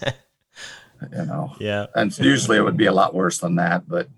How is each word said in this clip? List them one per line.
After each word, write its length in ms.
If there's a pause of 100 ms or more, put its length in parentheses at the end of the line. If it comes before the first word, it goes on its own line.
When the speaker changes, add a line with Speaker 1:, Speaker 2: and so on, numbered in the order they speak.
Speaker 1:
<laughs> 60 (1080)
Speaker 2:
You 140
know? 340
Speaker 1:
Yeah. 340
Speaker 2:
And 240
usually 400
it 40
would 140
be 100
a 60
lot 220
worse 240
than 160
that. 340
But 300